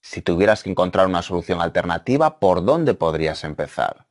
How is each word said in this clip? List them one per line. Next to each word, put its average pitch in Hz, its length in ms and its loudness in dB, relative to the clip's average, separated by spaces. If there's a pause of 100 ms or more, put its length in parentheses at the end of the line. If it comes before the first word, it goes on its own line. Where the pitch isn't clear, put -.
Si - 200 -12
tuvieras 101 420 2
que 95 80 -8
encontrar 92 360 2
una 90 140 0
solución 87 400 -4
alternativa, 87 760 -2
¿por 90 240 4
dónde 143 300 2
podrías 80 500 -2
empezar? 73 680 -6